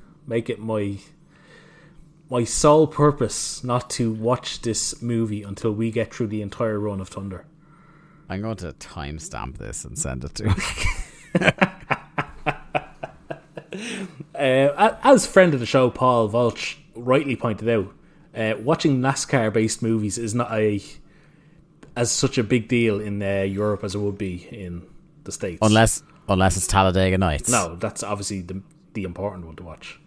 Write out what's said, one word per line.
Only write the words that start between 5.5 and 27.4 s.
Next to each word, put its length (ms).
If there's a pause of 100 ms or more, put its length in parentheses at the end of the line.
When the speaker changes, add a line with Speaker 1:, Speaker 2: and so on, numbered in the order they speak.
Speaker 1:
we 220
get 200
through 140
the 160
entire 380
run 200
of 80
Thunder. 360 (840)
Speaker 2:
I'm 140
going 140
to 160
timestamp 840
this 260
and 120
send 280
it 100
to 160
him. 1000
<laughs> 140 (2750)
Speaker 1:
Uh, 420
a-, 260
as 240
friend 280
of 60
the 60
show, 240
Paul 380
Volch 480 (180)
rightly 420
pointed 320
out, 240 (420)
uh, 260
watching 400
nascar-based 840
movies 360
is 160
not 180
a, 300 (1120)
as 140
such 280
a 60
big 240
deal 320
in, 220
uh, 200
Europe 420
as 100
it 40
would 200
be 320
in 360 (380)
the 80
States. 300
Speaker 2:
Unless, 400 (260)
unless 280
it's 100
Talladega 520
Nights. 320